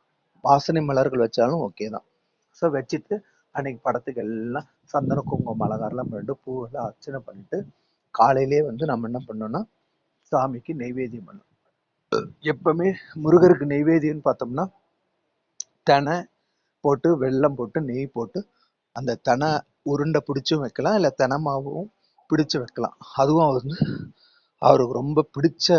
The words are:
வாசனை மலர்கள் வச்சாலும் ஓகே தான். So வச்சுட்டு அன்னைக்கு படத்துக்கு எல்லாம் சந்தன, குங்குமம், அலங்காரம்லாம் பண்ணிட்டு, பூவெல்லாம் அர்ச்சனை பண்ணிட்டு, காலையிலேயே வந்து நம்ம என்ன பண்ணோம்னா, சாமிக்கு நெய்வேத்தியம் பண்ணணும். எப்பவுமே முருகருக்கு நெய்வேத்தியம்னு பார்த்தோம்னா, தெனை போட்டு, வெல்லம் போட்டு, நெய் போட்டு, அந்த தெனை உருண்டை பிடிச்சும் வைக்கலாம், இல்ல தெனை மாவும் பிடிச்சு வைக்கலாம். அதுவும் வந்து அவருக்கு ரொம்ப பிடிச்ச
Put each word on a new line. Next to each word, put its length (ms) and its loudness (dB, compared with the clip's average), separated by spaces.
வாசனை 380 4
மலர்கள் 420 0
வச்சாலும் 380 0
ஓகே 280 -8
தான். 160 -12
So 160 -2
வச்சுட்டு 460 -6
அன்னைக்கு 280 -8
படத்துக்கு 400 -4
எல்லாம் 460 -8
சந்தன, 420 -4
குங்குமம், 380 -6
அலங்காரம்லாம் 460 -6
பண்ணிட்டு, 300 -8
பூவெல்லாம் 460 -10
அர்ச்சனை 340 -14
பண்ணிட்டு, 380 -12
காலையிலேயே 480 2
வந்து 240 -6
நம்ம 220 -4
என்ன 140 -8
பண்ணோம்னா, 400 -8
சாமிக்கு 420 -2
நெய்வேத்தியம் 540 -8
பண்ணணும். 180 -20
எப்பவுமே 460 0
முருகருக்கு 520 6
நெய்வேத்தியம்னு 600 2
பார்த்தோம்னா, 380 -2
தெனை 340 2
போட்டு, 240 2
வெல்லம் 340 2
போட்டு, 280 -6
நெய் 240 -4
போட்டு, 340 -8
அந்த 160 -4
தெனை 260 2
உருண்டை 380 0
பிடிச்சும் 420 -2
வைக்கலாம், 320 -2
இல்ல 160 4
தெனை 260 0
மாவும் 520 -6
பிடிச்சு 280 2
வைக்கலாம். 380 -6
அதுவும் 380 4
வந்து 240 -4
அவருக்கு 320 6
ரொம்ப 260 0
பிடிச்ச 340 -2